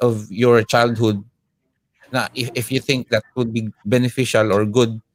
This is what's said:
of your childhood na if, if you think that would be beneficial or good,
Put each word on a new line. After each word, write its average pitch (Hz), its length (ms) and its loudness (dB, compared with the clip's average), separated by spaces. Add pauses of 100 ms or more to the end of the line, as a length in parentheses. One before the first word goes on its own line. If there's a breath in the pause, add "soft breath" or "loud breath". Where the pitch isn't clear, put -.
of 107 240 0
your 117 340 4
childhood 113 640 0 (880)
na 123 240 -2
if, 127 160 -4
if 120 160 -6
you 131 80 -2
think 131 320 -2
that 110 240 0
would 123 160 -4
be 110 320 -6
beneficial 120 720 0
or 107 160 2
good, 113 320 0 (140)